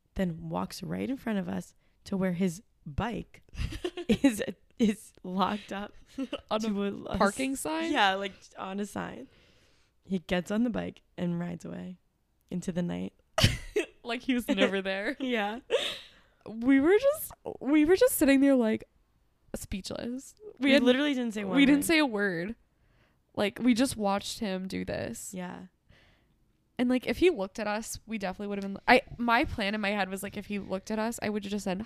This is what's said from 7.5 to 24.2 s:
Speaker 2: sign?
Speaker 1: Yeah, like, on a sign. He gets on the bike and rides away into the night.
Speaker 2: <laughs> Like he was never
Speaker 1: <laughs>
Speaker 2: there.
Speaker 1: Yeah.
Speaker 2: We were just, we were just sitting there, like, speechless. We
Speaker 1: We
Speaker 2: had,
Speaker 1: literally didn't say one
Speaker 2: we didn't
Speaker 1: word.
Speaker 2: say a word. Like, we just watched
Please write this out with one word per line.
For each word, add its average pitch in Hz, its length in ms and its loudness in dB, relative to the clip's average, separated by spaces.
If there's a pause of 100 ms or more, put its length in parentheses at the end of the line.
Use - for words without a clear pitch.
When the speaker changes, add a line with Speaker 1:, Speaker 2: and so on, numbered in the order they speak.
Speaker 2:
sign? 320 360 -4
Speaker 1:
Yeah, 202 220 4
like, 196 180 -4 (260)
on 190 220 -8
a 208 60 -4
sign. 202 400 -10 (800)
He 185 160 -4
gets 180 300 -4
on 220 140 0
the 247 60 0
bike 185 320 -6 (160)
and 175 200 -2
rides 175 260 -8
away 180 340 -12 (520)
into 180 220 -4
the 175 100 0
night. 175 300 -4 (260)
Speaker 2:
<laughs> - 60 4 (600)
Like 240 180 -6
he 262 100 0
was 240 160 0
never 196 340 4
Speaker 1:
<laughs> 190 100 -4
Speaker 2:
there. 208 280 -4
Speaker 1:
Yeah. 233 380 -2 (880)
Speaker 2:
We 240 340 4
were 339 180 6
just, 554 340 0 (280)
we 302 240 6
were 359 120 6
just 494 200 4
sitting 269 240 6
there, 277 140 6
like, 220 300 2 (720)
speechless. - 800 -8 (240)
We 262 100 2
Speaker 1:
We 269 40 8
Speaker 2:
had, 277 100 8
Speaker 1:
literally 262 300 4
didn't 240 220 -4
say 208 100 -6
one 190 120 0
Speaker 2:
we 277 100 8
didn't 285 140 6
Speaker 1:
word. 294 40 -2
Speaker 2:
say 320 140 4
a 302 80 4
word. 202 480 -2 (840)
Like, 208 260 0
we 247 120 6
just 247 240 0
watched 196 400 -2